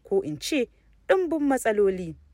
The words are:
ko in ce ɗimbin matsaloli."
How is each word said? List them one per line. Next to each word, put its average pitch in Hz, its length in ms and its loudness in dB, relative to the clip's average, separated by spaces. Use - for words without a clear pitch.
ko 196 200 0
in 151 180 -8
ce 262 260 -2
ɗimbin 330 380 2
matsaloli." 202 680 0